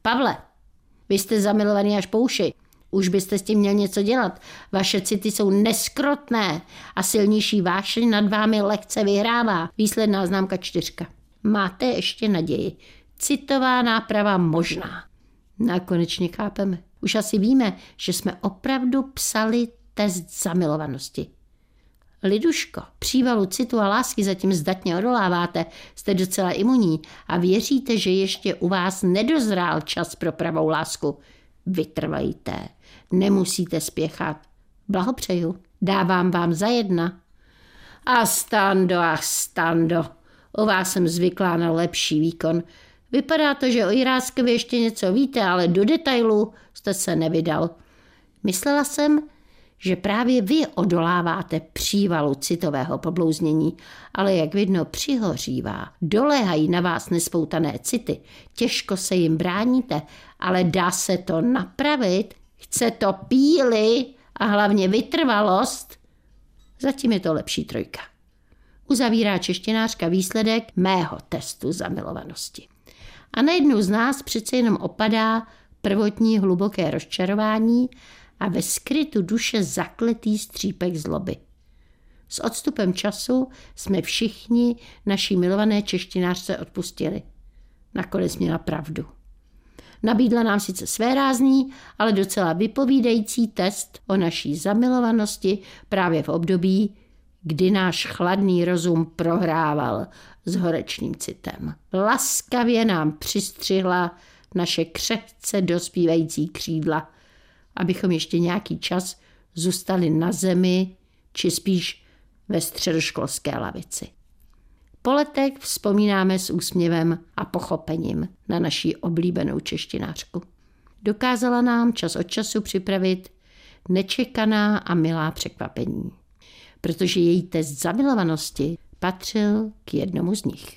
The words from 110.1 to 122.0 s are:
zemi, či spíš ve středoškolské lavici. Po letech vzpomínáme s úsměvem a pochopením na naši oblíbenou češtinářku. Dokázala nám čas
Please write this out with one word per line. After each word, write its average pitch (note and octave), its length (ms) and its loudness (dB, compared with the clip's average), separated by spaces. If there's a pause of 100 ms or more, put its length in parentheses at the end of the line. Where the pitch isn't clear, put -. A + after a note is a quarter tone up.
zemi, F#3 640 0 (360)
či - 180 -2
spíš F3+ 520 -2 (460)
ve F3+ 120 -2
středoškolské - 960 -4
lavici. - 500 -10 (920)
Po B3 100 0
letech C#4+ 460 2
vzpomínáme G3 800 2
s F#3 120 -6
úsměvem E3+ 680 0 (180)
a - 80 -4
pochopením E3 840 -4 (200)
na F3 100 0
naši E3 380 -2
oblíbenou E3+ 640 -2
češtinářku. - 800 -8 (600)
Dokázala A#3+ 600 0
nám A#3 300 2
čas - 240 -4